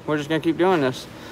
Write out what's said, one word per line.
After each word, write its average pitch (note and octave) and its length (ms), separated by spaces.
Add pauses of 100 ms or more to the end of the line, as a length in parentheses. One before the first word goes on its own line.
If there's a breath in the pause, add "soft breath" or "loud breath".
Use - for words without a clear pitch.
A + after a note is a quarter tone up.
we're D3+ 120
just C#3+ 100
gonna D#3 140
keep D#3+ 160
doing F3 240
this. B2+ 240 (260 loud breath)